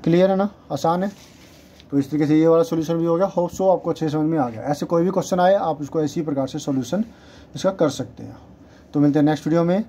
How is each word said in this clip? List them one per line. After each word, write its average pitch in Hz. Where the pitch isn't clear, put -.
क्लियर 175
है 190
ना, 202
आसान 170
है। 202
तो 139
इस 139
तरीके 151
से 156
ये 160
वाला 165
सॉल्यूशन 165
भी 165
हो 170
गया। 190
Hope 175
so 190
आपको 170
अच्छे 156
समझ 156
में 165
आ 127
गया। 113
ऐसे 151
कोई 170
भी 190
क्वेश्चन 185
आए 185
आप 165
उसको 151
इसी 151
प्रकार 139
से 151
सॉल्यूशन 143
इसका 185
कर 170
सकते -
हैं। -
तो 147
मिलते 147
हैं 147
नेक्स्ट 151
वीडियो 165
में 190